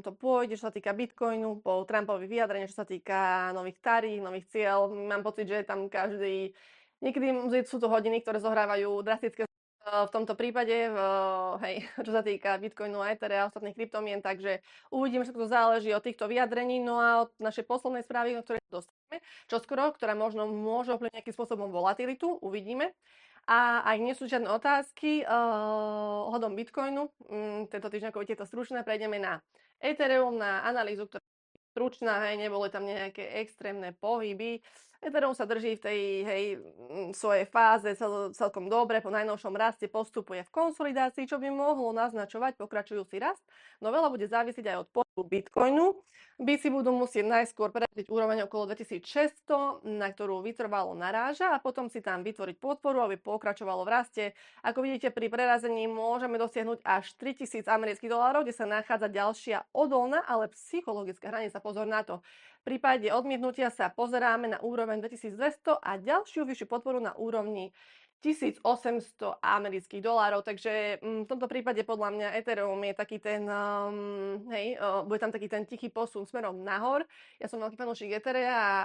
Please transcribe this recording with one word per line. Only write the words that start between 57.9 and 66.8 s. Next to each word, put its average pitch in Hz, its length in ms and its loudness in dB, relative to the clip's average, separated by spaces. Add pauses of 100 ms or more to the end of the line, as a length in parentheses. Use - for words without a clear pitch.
dolárov, 240 400 4
kde 233 80 -4
sa 240 80 -4
nachádza 214 480 0
ďalšia 202 640 -2
odolná, 269 480 4
ale 226 320 0
psychologická 208 720 -6
hranica. 214 320 -6
Pozor 208 240 -4
na 214 240 -2
to. 175 160 -8 (400)
V 254 120 -4
prípade 240 360 2
odmietnutia 254 560 0
sa 196 240 0
pozeráme 240 640 2
na - 80 -4
úroveň 226 400 -2
dvetisícdvesto 240 760 -2
a 196 200 -4
ďalšiu 302 480 0
vyššiu 247 240 -6
podporu 247 320 -2